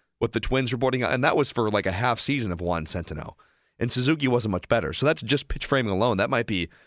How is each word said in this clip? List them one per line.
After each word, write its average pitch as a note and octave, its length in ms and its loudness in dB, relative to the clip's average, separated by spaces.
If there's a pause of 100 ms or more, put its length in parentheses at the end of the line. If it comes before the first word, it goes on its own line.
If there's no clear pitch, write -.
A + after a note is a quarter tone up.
(180)
what A2+ 140 0
the A2+ 80 0
Twins C3 320 0
reporting, B2+ 300 2
and B2 220 0
that - 120 2
was D3 140 2
for, A2 200 0
like, G#2 160 2
a F#2 60 0
half A#2 280 0
season A#2+ 320 -2
of E2+ 80 -6
Juan E2+ 260 -2
Centeno. D#2 480 -8 (440)
And A#2 120 -2
Suzuki C3+ 380 0
wasn't A2+ 240 2
much F2+ 160 -4
better. A2+ 240 2
So - 140 0
that's D#3+ 160 0
just A#2+ 260 -2
pitch - 180 -4
framing B2 260 2
alone. G#2+ 260 2
That G#2+ 120 0
might A#2+ 160 0
be F2+ 220 -2 (180)